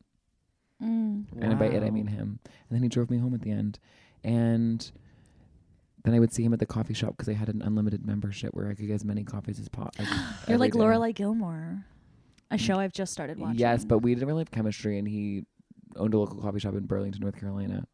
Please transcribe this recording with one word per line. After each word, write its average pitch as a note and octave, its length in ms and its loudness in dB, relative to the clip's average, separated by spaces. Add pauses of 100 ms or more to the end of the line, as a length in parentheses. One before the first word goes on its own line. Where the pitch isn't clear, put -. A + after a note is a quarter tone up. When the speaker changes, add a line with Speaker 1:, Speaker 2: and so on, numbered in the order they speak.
(840)
Speaker 1:
Mm. A3 440 -2 (140)
Speaker 2:
And - 160 2
by G#3+ 100 6
it, G#2+ 180 2
I - 20 2
Speaker 3:
Wow. G#2+ 60 0
Speaker 2:
mean G#2+ 160 0
him. G#2 360 -4
And - 320 -20
then B2 60 2
he B2 60 2
drove A#2+ 220 0
me B2 80 2
home B2 160 0
at A2+ 80 -4
the G#2+ 100 -4
end. G#2 260 -2 (460)
And A#2 680 2 (1120)
then A2+ 100 4
I A#2 40 6
would A#2 140 6
see A#2+ 100 -2
him A#2 120 4
at A2+ 40 0
the A2+ 60 0
coffee A2 300 -2
shop A2 240 -2
'cause - 100 -6
I G#2+ 60 0
had G#2+ 160 -2
an - 100 -4
unlimited G#2+ 460 0
membership G#2 480 -4
where G2+ 160 -4
I G2+ 40 -6
could G#2 120 -6
get G#2 80 -2
as G2+ 100 -2
many G#2 180 -2
coffees G#2 380 -8
as G#2 80 -10
po-, - 300 -8
as G#2 100 -4
Speaker 1:
<gasps> A#3 400 -4
You're A3+ 60 4
Speaker 2:
every - 20 6
Speaker 1:
like B3 160 4
Speaker 2:
day. A#3 60 4
Speaker 1:
Lorelai A3+ 360 6
Gilmore, G3 680 -4 (680)
a A3+ 60 2
show G#3+ 220 2
I've F#3+ 160 -2
just F#3+ 180 -4
started - 260 -8
watching. A2+ 200 -2
Speaker 2:
Yes, A#2+ 260 4
but A2 140 6
we A#2+ 160 4
didn't B2 120 0
really D#3 140 0
have D#3 100 -4
chemistry, G#2+ 480 -2
and G#2 80 -2
he G#2 380 -4 (520)
owned G#2+ 180 2
a A2 40 6
local G2+ 220 0
coffee G#2 200 -4
shop G2 140 -2
in G2+ 120 -4
Burlington, G2 340 -2
North G2+ 160 -4
Carolina. G2 580 -6